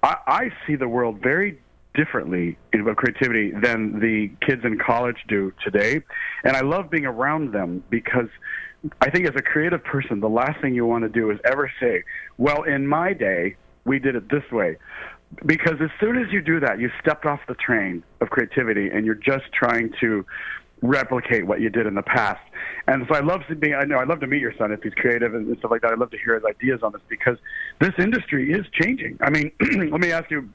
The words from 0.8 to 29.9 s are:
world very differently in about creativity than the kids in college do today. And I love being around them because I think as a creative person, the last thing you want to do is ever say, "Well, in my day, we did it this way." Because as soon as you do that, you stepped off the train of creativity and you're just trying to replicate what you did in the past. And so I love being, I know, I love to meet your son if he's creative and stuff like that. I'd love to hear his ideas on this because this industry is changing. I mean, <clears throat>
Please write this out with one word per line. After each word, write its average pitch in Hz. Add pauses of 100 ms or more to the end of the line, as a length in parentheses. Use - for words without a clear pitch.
world 117
very 165 (360)
differently 87 (160)
in 107
about 107
creativity 117
than 110
the 107 (160)
kids 131
in 110
college 120 (120)
do 98 (120)
today. 101 (440)
And 135
I 131
love 156
being 151
around 135
them 90
because 117 (720)
I 131
think 180
as 143
a 131
creative 160
person, 131
the 110
last 123
thing 135
you 120
want 117
to 110
do 110
is 104
ever 135 (100)
say, 107 (320)
"Well, 147
in 139
my 165
day, 95 (280)
we 135
did 131
it 110
this 147
way." 90 (680)
Because 160
as 156
soon 233
as 226
you 196
do 160
that, 113
you 117 (140)
stepped 156
off 143
the 123
train 95 (160)
of 113
creativity 110
and 107
you're 110
just 135
trying 117
to 110 (560)
replicate 123
what 95
you 110
did 110
in 98
the 101
past. 107 (460)
And 131
so 160
I 143
love 175 (180)
being, 147
I 139
know, 143
I 127
love 156
to 135
meet 143
your 117
son 107
if 104
he's 107
creative 120
and 113
stuff 113
like 117
that. 117
I'd 113
love 120
to 107
hear 117
his 110
ideas 117
on 104
this 104
because 117 (440)
this 180
industry 170
is 196 (160)
changing. -
I -
mean, 151
<clears throat> 190